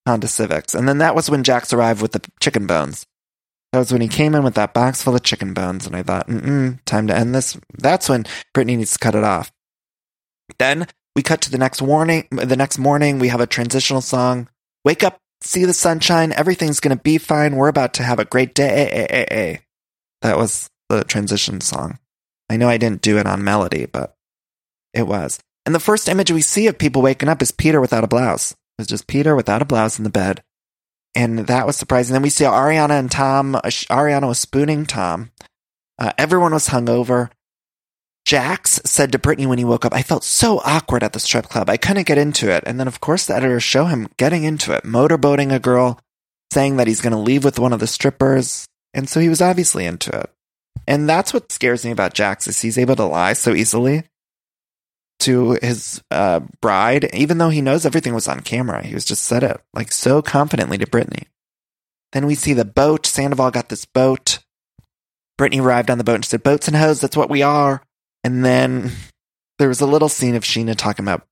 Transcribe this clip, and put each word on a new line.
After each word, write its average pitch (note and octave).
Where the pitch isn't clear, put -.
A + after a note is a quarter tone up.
Honda A#2
Civics. E2
And B2
then C#3
that E3
was D#3
when C#3
Jax B2
arrived A#2
with A2
the G2+
chicken A2+
bones. D2
That B2+
was B2
when A#2+
he A2+
came D3+
in D3
with B2+
that G#2
box B2+
full B2+
of B2
chicken F#2+
bones, F#2
and -
I F#2
thought, F2+
"Mm-mm, C3
time G#2+
to G2+
end A#2+
this." -
That's E3
when A#2
Brittany B2
needs A2
to -
cut A2
it G#2+
off. F#2
Then D3
we C#3
cut D#3+
to -
the C3
next C3
warning, D#3
the B2+
next C3+
morning, C#3+
we B2
have A#2+
a A#2+
transitional B2+
song. B2
"Wake D#3+
up, F#3
see F#3
the F3+
sunshine, E3
everything's D#3
gonna C#3
be D#3
fine, D3+
we're C3+
about C#3
to -
have B2
a G#2+
great B2+
day." A2
That A2
was -
the -
transition G2+
song. C#2
I A2
know A#2+
I A#2
didn't A2
do G#2+
it G2+
on G2
melody, F#2+
but -
it A2+
was. F2
And D#3
the E3
first G#3+
image F#3+
we D#3+
see G#3
of G3
people C3+
waking C3+
up D#3+
is B2+
Peter D#3
without A#2+
a A2
blouse. A#2+
It's G#2+
just -
Peter C#3+
without A2
a C#3
blouse A2+
in G#2+
the G#2+
bed. F#2+
And A2+
that B2
was C#3
surprising. B2
Then C3+
we C#3+
see D3
Ariana D3
and C3
Tom. C3+
Uh, -
sh-, -
Ariana C#3
was A#2+
spooning D3
Tom. F#2
Uh, A2
everyone E3
was D#3
hungover. A#2+
Jax C#3+
said C3+
to C3
Brittany C#3
when B2+
he B2
woke A#2
up, A#2+
"I B2+
felt -
so -
awkward C3+
at G#2+
the G#2+
strip -
club. -
I G#2
couldn't G3
get D3
into D3
it." F2
And A#2+
then, C3
of -
course, E3+
the G2
editors B2
show D3
him B2+
getting D#3
into D3+
it, -
motorboating C#3
a C3
girl, B2
saying C#3
that B2
he's A2
gonna A#2
leave C3
with C3+
one B2
of A2
the A2
strippers. C3+
And C3+
so -
he E3
was E3
obviously F3
into -
it. -
And D3
that's E3+
what -
scares A#2+
me A#2
about G2
Jax, G2+
is -
he's A2+
able B2+
to A2
lie F2
so A#2
easily A#2+
to B2
his, A#2+
uh, E2+
bride, A2+
even D3
though E3
he D#3
knows C#3+
everything C#3
was A2
on C2+
camera. A2+
He -
was -
just -
said A#2+
it, -
like, A2+
so C#3+
confidently A#2+
to G2
Brittany. -
Then C#3
we D3
see C#3+
the A#2
boat. C#3+
Sandoval C3+
got A#2+
this -
boat. -
Brittany C3+
arrived B2
on A#2+
the A2+
boat A#2
and A2
she -
said, A2
"Boats C#3+
and D3+
hoes, D#3
that's C#3
what D3+
we C#3+
are." C#3+
And B2+
then B2+
there C#3
was B2+
a C#3
little D3+
scene B2
of A2+
Scheana A2+
talking G#2
about F2+